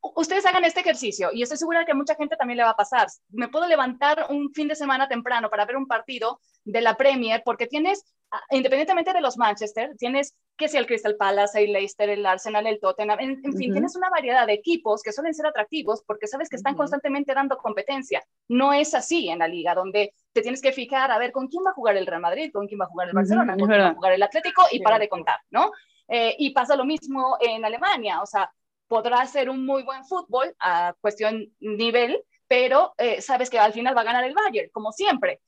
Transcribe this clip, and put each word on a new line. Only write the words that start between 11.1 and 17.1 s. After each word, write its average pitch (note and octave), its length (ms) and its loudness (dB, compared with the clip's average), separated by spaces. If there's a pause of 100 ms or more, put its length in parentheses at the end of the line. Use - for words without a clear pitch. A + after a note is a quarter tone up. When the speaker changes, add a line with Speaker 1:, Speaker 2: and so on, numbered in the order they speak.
Speaker 1:
Palace, G3+ 480 2
el G#3 80 0
Leicester, G3+ 380 0
el G3+ 160 -2
Arsenal, G#3 400 0
el G#3+ 140 0
Tottenham, G#3 400 0
en, C4+ 100 -4 (120)
en C#4 140 -6
fin, G3+ 140 -2
Speaker 2:
Ujú. F#3+ 40 0
Speaker 1:
tienes F4 220 0
una F#4 140 0
variedad C4 360 2
de G#3+ 80 2
equipos G#3+ 480 -2
que G#3+ 100 -8
suelen D#4 200 -4
ser D4+ 140 -4
atractivos A3+ 600 -4
porque G#3+ 200 -6
sabes C4+ 240 -8
que C4 60 -10
están C4+ 180 -2
Speaker 2:
Ujú. D#4 60 -6
Speaker 1:
constantemente C#4 520 -2